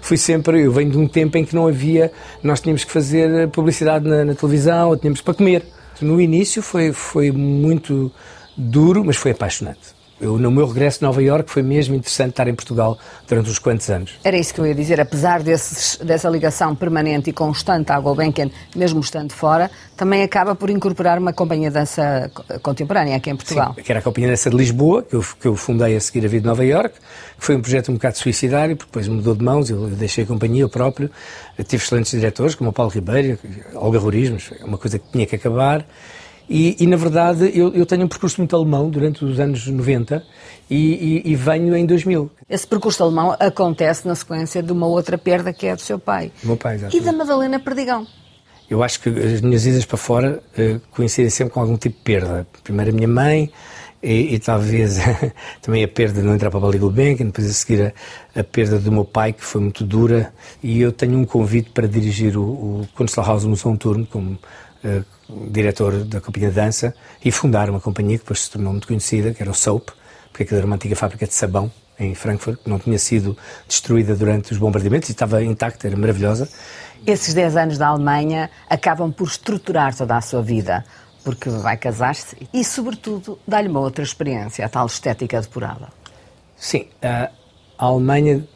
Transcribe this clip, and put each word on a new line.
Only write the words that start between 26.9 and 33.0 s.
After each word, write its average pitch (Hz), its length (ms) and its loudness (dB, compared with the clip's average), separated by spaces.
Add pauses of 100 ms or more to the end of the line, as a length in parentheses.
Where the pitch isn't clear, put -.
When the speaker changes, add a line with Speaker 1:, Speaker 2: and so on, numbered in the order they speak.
Speaker 1:
que - 80 -10
foi 143 120 2
um 123 40 -2
projeto 123 280 0
um 127 60 0
bocado 117 220 -2
suicidário, 143 600 0
porque - 140 -16
depois 104 180 -4
mudou 110 260 0
de 107 80 -2
mãos, 131 260 2
eu, 107 200 -4
eu 98 60 -6
deixei 110 280 -2
a 98 40 -4
companhia, 117 340 0
eu 127 80 2
próprio, 131 420 -2 (460)
eu 104 80 -6
tive - 180 -2
excelentes 120 280 0
diretores, 117 440 0
como 120 140 -2
o 104 40 -4
Paulo 113 200 0
Ribeiro, 113 440 0 (380)